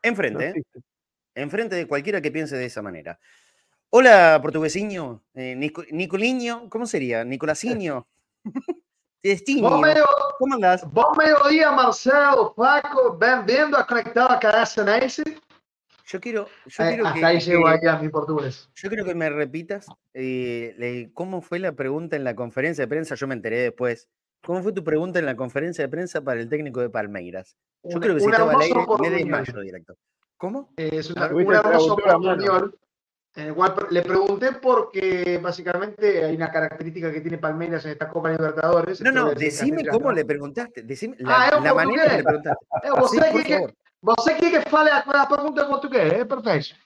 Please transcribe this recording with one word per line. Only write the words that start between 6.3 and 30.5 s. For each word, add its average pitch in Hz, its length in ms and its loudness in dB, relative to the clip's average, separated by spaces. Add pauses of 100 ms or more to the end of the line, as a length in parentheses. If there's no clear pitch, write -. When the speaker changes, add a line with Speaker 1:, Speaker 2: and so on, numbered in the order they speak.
Speaker 1:
¿cómo 226 160 -6
sería? 123 380 -4
Nicolasiño. 131 840 -6 (380)
<laughs> - 380 -10 (400)
Destino. 220 460 0
Speaker 3:
Bom 302 120 2
meio-, 302 240 6 (320)
Speaker 1:
¿Cómo 269 180 -2
andás? 185 360 2
Speaker 3:
bom 302 260 2
mediodía, 302 540 6
Marcelo, 262 840 4
Flaco, 269 640 2
bienvenido 254 600 2
a - 100 2
Conectado 233 440 2
a 247 80 4
Cadena 214 280 4
Ceneice. 233 560 0 (800)
Speaker 1:
Yo 185 140 -12
quiero, 220 280 -8 (180)
yo 143 180 -6
Speaker 3:
Eh, 170 60 2
Speaker 1:
quiero 226 180 -2
Speaker 3:
hasta 160 120 -4
Speaker 1:
que, 165 60 2
Speaker 3:
ahí 170 140 6
llegó 165 240 2
Speaker 1:
que, 160 60 6
Speaker 3:
ahí 160 180 4
a 160 100 2
mi 151 120 -4
portugués. 147 680 -6
Speaker 1:
yo 196 140 -12
quiero 208 160 -6
que 180 100 -6
me 160 140 -2
repitas, 156 580 -8 (260)
eh, 123 640 -6
le-, 120 360 -8
cómo 180 280 -8
fue 175 180 -8
la 185 120 -4
pregunta 147 460 -6
en 139 80 -6
la 117 100 -4
conferencia 131 480 -4
de 120 60 -4
prensa. 156 260 -6
Yo 139 120 -6
me 135 80 -6
enteré 113 260 -4
después. 120 480 -4 (360)
¿Cómo 180 160 -4
fue 202 120 -4
tu 180 100 -8
pregunta 165 360 -2
en 160 60 -2
la 131 120 -4
conferencia 143 480 -6
de 131 40 -8
prensa 165 320 -6
para 127 200 -4
el 117 80 -10
técnico 139 320 -6
de 120 80 -2
Palmeiras? 95 680 -10 (280)
Yo 175 140 -8
Speaker 3:
Una, 170 40 -4
Speaker 1:
creo 190 140 2
que 147 60 2
si 202 60 2
Speaker 3:
una 220 100 4
Speaker 1:
estaba 226 140 4
al - 40 4
Speaker 3:
hermosa 156 100 6
Speaker 1:
aire, 170 120 2
me - 60 2
Speaker 3:
oportunidad. 175 340 0
Speaker 1:
desmayo 123 440 -4
directo. 92 360 -16 (400)
¿Cómo? 240 380 -10